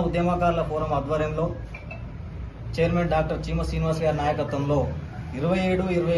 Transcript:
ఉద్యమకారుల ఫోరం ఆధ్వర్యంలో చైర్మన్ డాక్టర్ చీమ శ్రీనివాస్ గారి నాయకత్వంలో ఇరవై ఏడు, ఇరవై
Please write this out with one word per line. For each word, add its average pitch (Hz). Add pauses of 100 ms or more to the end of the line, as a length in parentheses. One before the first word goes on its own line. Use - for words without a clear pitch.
ఉద్యమకారుల 175
ఫోరం 156
ఆధ్వర్యంలో 151 (1300)
చైర్మన్ 170
డాక్టర్ 160
చీమ 165
శ్రీనివాస్ 160
గారి 151
నాయకత్వంలో 143 (600)
ఇరవై 175 (100)
ఏడు, 185 (120)
ఇరవై 170